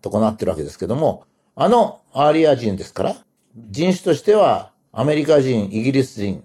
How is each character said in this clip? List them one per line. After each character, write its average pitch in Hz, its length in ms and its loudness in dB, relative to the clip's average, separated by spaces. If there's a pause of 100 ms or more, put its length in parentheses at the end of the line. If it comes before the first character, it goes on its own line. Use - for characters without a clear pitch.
と - 80 -10
こ 98 100 -2
う - 20 2
な 110 100 2
っ 110 40 -8
て 107 100 -8
る 90 60 0
わ 80 60 -8
け 76 60 -8
で 71 60 -10
す - 100 -20
け 92 80 -6
ど 110 80 -4
も、 143 300 -2 (300)
あ 165 140 0
の 233 320 0 (120)
ア 143 140 0
ー 151 40 4
リ 160 160 2
ア 139 80 4
人 113 200 -2
で - 80 -10
す - 100 -18
か - 100 -6
ら、 - 120 -4 (540)
人 160 220 0
種 185 120 -6
と 165 120 2
し - 80 -6
て 208 100 2
は 160 380 2 (200)
ア 110 120 -4
メ 151 120 0
リ 151 80 0
カ 147 180 4
人、 120 240 0
イ 107 180 -6
ギ 131 80 0
リ 135 120 2
ス - 160 -10
人 101 260 -6